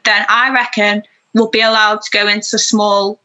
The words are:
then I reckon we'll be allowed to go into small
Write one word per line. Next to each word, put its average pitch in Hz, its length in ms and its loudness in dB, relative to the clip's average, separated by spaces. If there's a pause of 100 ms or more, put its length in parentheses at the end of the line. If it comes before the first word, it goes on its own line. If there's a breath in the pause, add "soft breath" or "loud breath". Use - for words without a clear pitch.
then 208 240 0
I 240 240 2
reckon 208 500 -2 (320 soft breath)
we'll 226 140 2
be 220 120 0
allowed 214 420 2
to - 80 -12
go 208 180 0
into 208 300 -2
small 208 680 0